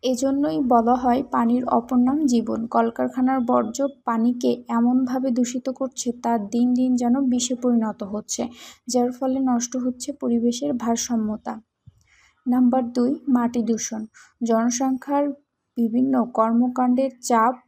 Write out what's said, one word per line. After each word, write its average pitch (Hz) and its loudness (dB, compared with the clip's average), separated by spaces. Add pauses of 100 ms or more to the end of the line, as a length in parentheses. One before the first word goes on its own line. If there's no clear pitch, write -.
এজন্যই 269 0
বলা 240 4
হয় 247 0 (100)
পানির 247 2
অপর 240 2
নাম 277 2
জীবন। 226 0
কলকারখানার 254 0
বর্জ্য 240 0 (260)
পানিকে 240 0 (180)
এমনভাবে 254 0
দূষিত 247 -2
করছে, 262 -6 (120)
তা 233 -2 (180)
দিন 240 2
দিন 254 2
যেন 240 2 (160)
বিষে 247 -2
পরিণত 233 0
হচ্ছে, 208 -8 (460)
যার 247 0
ফলে 262 -4 (120)
নষ্ট 240 -2
হচ্ছে 247 -6 (120)
পরিবেশের 240 -2
ভারসাম্যতা। 226 -4 (920)
নাম্বার 254 4 (100)
দুই, 247 2 (180)
মাটি 240 2
দূষণ। 220 -4 (460)
জনসংখ্যার 262 0 (520)
বিভিন্ন 247 2 (200)
কর্মকাণ্ডের 247 2 (100)
চাপ 240 2 (140)